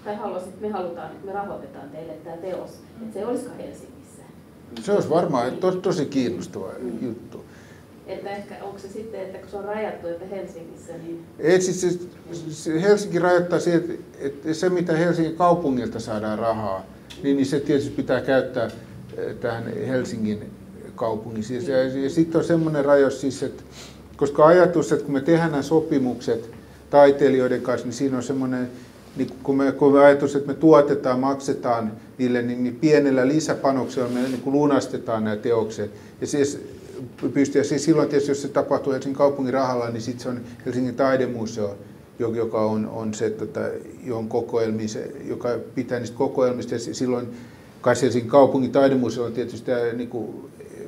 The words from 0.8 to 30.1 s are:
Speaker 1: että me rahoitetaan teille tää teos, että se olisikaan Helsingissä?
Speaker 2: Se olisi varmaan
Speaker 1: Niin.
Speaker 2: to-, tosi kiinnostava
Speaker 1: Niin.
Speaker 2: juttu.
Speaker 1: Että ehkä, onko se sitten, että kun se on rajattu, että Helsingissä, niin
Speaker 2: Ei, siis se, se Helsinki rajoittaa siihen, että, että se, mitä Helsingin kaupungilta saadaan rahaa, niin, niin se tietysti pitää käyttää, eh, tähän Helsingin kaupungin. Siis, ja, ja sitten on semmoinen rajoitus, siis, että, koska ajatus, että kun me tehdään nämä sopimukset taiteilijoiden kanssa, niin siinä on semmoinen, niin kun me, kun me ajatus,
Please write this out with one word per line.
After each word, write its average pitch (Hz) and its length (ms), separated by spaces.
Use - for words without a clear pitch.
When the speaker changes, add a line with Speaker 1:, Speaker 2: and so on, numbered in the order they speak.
Speaker 1:
että - 140
me 190 60
rahoitetaan 151 580
teille 165 240
tää 165 240
teos, 185 320
että 220 180
se 208 60
olisikaan 233 320
Helsingissä? - 640
Speaker 2:
Se 139 100
olisi 180 180
varmaan 143 400
Speaker 1:
Niin. 165 100
Speaker 2:
to-, 185 120
tosi 180 340
kiinnostava 113 760
Speaker 1:
Niin. 117 220
Speaker 2:
juttu. - 440
Speaker 1:
Että 190 220
ehkä, 202 340
onko 196 160
se 196 80
sitten, 208 340
että 190 160
kun - 120
se 208 80
on 196 60
rajattu, 208 440
että 170 180
Helsingissä, 170 680
niin 165 320
Speaker 2:
Ei, 180 220
siis 180 200
se, 175 180
se 160 320
Helsinki 202 380
rajoittaa 175 400
siihen, 165 220
että, - 120
että 143 340
se, 180 160
mitä 175 240
Helsingin 160 420
kaupungilta 139 640
saadaan 107 400
rahaa, 110 460
niin, 139 140
niin 135 80
se 143 140
tietysti - 320
pitää 127 300
käyttää, 127 440
eh, 107 180
tähän 117 280
Helsingin 113 640
kaupungin. 110 460
Siis, 123 240
ja, 131 160
ja 135 260
sitten 165 300
on - 60
semmoinen 160 400
rajoitus, 143 360
siis, 139 220
että, - 200
koska 147 300
ajatus, 170 440
että - 140
kun 143 80
me 135 80
tehdään 165 300
nämä 139 120
sopimukset 127 840
taiteilijoiden 135 720
kanssa, 123 260
niin 117 60
siinä 131 240
on 123 60
semmoinen, 127 460
niin 127 140
kun 135 140
me, 135 140
kun 139 220
me 139 60
ajatus, 143 360